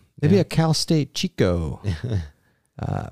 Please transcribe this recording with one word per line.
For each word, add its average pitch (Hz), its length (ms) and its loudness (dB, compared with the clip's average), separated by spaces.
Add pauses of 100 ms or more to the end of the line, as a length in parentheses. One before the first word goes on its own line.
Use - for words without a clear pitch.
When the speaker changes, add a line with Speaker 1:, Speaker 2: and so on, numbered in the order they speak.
(220)
Speaker 1:
Maybe 156 140 6
Speaker 2:
Yeah. 185 60 6
Speaker 1:
a - 20 2
Cal 160 300 2
State 151 400 0
Chico, 87 680 -2 (500)
Speaker 2:
<laughs> - 480 -20
Speaker 1:
uh, - 320 -6